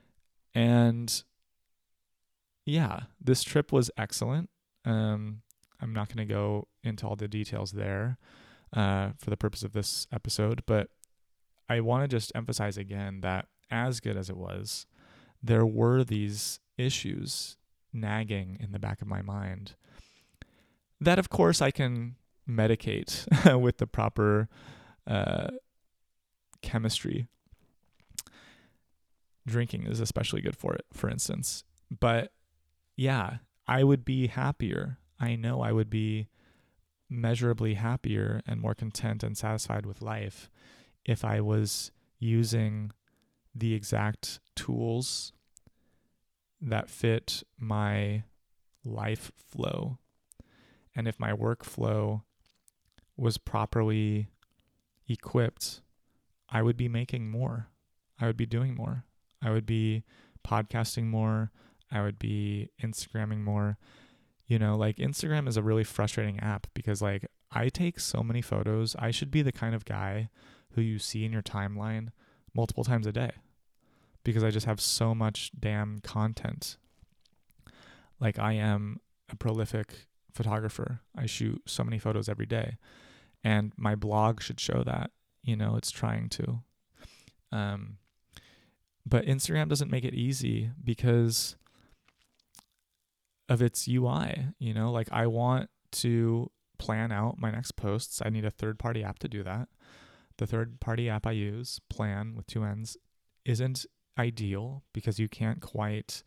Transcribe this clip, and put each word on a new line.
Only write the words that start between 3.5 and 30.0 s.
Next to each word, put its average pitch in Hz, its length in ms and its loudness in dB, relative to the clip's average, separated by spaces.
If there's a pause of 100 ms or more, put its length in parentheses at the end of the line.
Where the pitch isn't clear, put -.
was 127 260 4
excellent. 123 540 -2 (340)
Um, 107 580 0 (380)
I'm 117 120 -6
not 107 160 -2
gonna 110 180 -4
go 104 400 -2 (160)
into 110 240 -4
all 104 80 -2
the 107 140 -6
details 104 420 -4
there, 101 480 -2 (540)
uh, 98 440 2
for - 140 -6
the 104 60 0
purpose - 260 -2
of 101 100 -6
this - 380 -4
episode, 113 560 -2
but 104 240 2 (800)
I 120 120 2
wanna 123 280 2
just 117 260 0
emphasize 107 420 -2
again 98 440 -6
that 92 260 -2 (240)
as 117 300 0
good 107 160 -2
as 95 120 -6
it 95 80 -8
was, 92 500 -8 (540)
there 113 240 6
were 117 380 6
these 104 560 -2 (180)
issues - 800 -4 (360)
nagging 107 640 -2
in 101 140 -8
the 101 80 -6
back 101 200 -4
of 101 60 -6
my 98 160 -4
mind 98 540 -8 (1200)
that, 175 180 6
of 185 100 0
course, 170 340 6
I 135 80 4
can 123 460 -2 (320)
medicate 110 800 0 (160)
<laughs> 131 160 8
with 123 180 2
the 117 80 0
proper, 107 640 2 (580)
uh, 65 420 0 (1120)
chemistry. - 680 -2 (2250)
Drinking 117 400 -2
is 113 140 -2